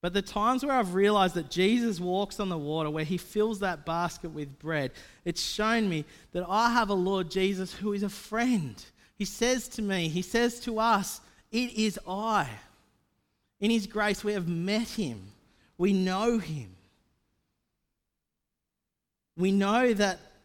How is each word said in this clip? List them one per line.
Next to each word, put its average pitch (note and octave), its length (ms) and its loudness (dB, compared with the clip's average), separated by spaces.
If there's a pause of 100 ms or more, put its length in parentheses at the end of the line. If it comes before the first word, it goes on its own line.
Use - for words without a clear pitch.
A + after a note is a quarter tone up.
But F3+ 100 -2
the G3 100 2
times A3+ 420 0
where C#4 100 0
I've G3+ 200 0
realised G3 400 4
that D#3+ 160 -4
Jesus G#3 500 2
walks F#3+ 400 -2
on G3 80 -2
the F3 100 -2
water, D3+ 320 -2
where D#3 140 -2
he E3 120 -2
fills G#3 440 0
that F3 260 -4
basket E3+ 440 -4
with C#3+ 280 -10
bread, D3+ 340 -2 (320)
it's E3+ 160 -4
shown A3 480 0
me D#3 160 -2 (280)
that F3+ 160 -2
I A3+ 240 4
have A#3 160 2
a G3+ 60 2
Lord F#3 360 0
Jesus F#3+ 420 0
who G3+ 200 -4
is G3+ 100 -2
a G#3 60 -2
friend. G#3 760 -2 (320)
He G#3 80 -4
says A#3+ 440 0
to - 140 -8
me, F#3+ 260 0
he E3+ 140 -2
says A#3+ 380 0
to A3+ 200 -4
us, A3 400 2 (320)
"It A#3+ 220 0
is A3 320 2
I." G3 440 0 (1080)
In G#3 100 2
his A3+ 160 2
grace, G#3 380 0
we G#3 80 0
have F3+ 160 -2
met F#3+ 400 0
him. A2 440 -6 (460)
We F#3 140 4
know F#3+ 460 2
him. C#3+ 380 -8 (2500)
We F#3 140 2
know G#3+ 440 4
that, G3 260 0 (240)